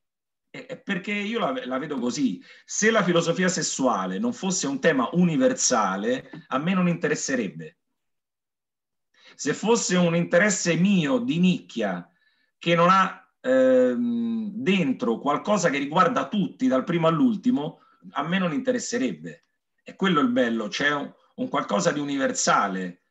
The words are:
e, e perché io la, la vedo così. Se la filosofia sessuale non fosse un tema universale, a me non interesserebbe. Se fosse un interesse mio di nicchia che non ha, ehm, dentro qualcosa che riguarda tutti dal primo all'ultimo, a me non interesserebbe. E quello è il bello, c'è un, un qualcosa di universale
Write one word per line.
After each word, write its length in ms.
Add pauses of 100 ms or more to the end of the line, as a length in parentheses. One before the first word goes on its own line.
(520)
e, 180
e 80
perché 360
io 260
la, 140 (120)
la 140
vedo 180
così. 460 (220)
Se 260
la 100
filosofia 460
sessuale 720
non 140
fosse 340
un 120
tema 340
universale, 1160 (180)
a 120
me 140
non 140
interesserebbe. 880 (1600)
Se 180
fosse 420
un 200
interesse 600
mio 440
di 200
nicchia 680 (500)
che 180
non 140
ha, 360 (140)
ehm, 1120
dentro 640
qualcosa 500
che 80
riguarda 500
tutti 400
dal 160
primo 240
all'ultimo, 720 (320)
a 120
me 140
non 140
interesserebbe. 920 (380)
E 120
quello 240
è 40
il 60
bello, 380
c'è 260
un, 180 (240)
un 120
qualcosa 440
di 80
universale 1120